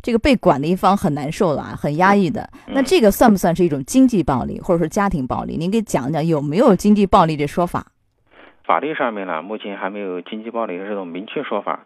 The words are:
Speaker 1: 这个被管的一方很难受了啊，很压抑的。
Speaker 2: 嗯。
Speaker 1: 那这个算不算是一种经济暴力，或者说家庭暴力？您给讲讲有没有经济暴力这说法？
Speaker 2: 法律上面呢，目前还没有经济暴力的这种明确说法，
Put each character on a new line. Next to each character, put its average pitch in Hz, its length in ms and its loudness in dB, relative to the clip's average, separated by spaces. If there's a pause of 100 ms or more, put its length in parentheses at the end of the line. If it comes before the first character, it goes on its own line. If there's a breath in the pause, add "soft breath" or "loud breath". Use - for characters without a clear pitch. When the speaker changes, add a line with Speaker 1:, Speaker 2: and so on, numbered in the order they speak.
Speaker 1:
这 247 100 -4
个 233 60 2
被 262 200 4
管 151 220 2
的 147 80 -4
一 185 80 0
方 190 220 2
很 160 160 0
难 143 180 -6
受 160 220 0
了 127 80 -4
啊， - 180 -12
很 147 180 -4
压 190 180 4
抑 196 120 4
的。 - 220 -6 (160 loud breath)
Speaker 2:
嗯。 - 80 -12
Speaker 1:
那 269 80 0
这 320 180 2
个 208 120 6
算 247 180 4
不 202 80 4
算 170 180 0
是 185 80 2
一 175 60 4
种 139 160 -4
经 262 220 4
济 190 160 0
暴 127 220 -2
力， - 140 -8
或 - 140 -2
者 170 60 2
说 170 80 0
家 202 200 -2
庭 143 200 -2
暴 120 160 -4
力？ 123 140 -8
您 165 120 -4
给 226 140 0
讲 139 280 -2
讲 160 140 -2
有 156 160 0
没 147 160 -4
有 214 180 6
经 208 200 4
济 202 100 4
暴 185 200 4
力 160 120 -2
这 143 80 -2
说 175 220 -2
法？ - 180 -8 (800 soft breath)
Speaker 2:
法 85 140 2
律 147 160 -6
上 123 180 -4
面 98 140 -8
呢， 80 140 -6
目 104 160 -10
前 101 180 -12
还 101 140 -8
没 104 100 -10
有 90 220 -8
经 110 220 -12
济 117 60 -12
暴 113 160 -6
力 90 120 -8
的 95 80 -10
这 104 100 -8
种 95 100 -8
明 85 220 -12
确 143 160 -8
说 104 180 -6
法， - 240 -8